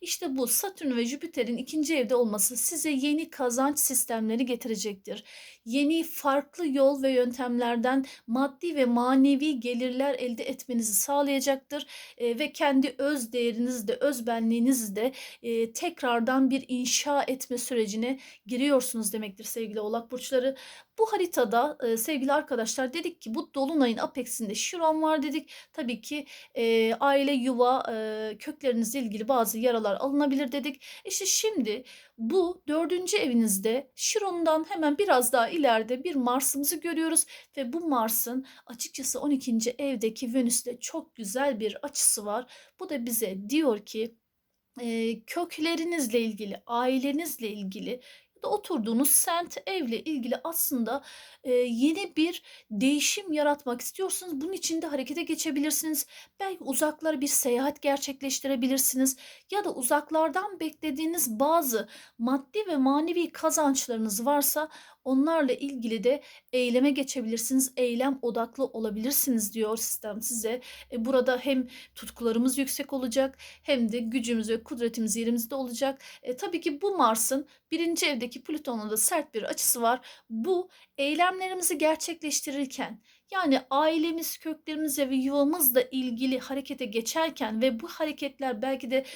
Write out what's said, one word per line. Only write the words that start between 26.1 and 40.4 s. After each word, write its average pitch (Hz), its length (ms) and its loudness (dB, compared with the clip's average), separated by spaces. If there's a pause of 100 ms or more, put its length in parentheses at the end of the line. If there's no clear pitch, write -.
eee, 226 440 4
aile, 277 320 4
yuva, 247 560 4
eee, 220 500 -4
köklerinizle 262 640 -2
ilgili 220 280 -4
bazı 226 320 2
yaralar 220 360 2
alınabilir 277 560 2
dedik. 285 320 -4 (220)
İşte 381 200 -4
şimdi 254 580 0 (340)
bu 339 500 0
dördüncü 349 500 0
evinizde 226 800 2
Şiron'dan 339 720 0
hemen 302 280 0
biraz 254 360 4
daha 240 160 4
ileride 254 540 2
bir 339 120 -4
Mars'ımızı 269 600 0
görüyoruz 320 500 0 (320)
ve 254 160 -4
bu 339 140 -4
Mars'ın 240 580 0 (200)
açıkçası - 540 -8
on 294 120 0
ikinci 240 480 0
evdeki 233 540 -2
Venüs'le 240 480 0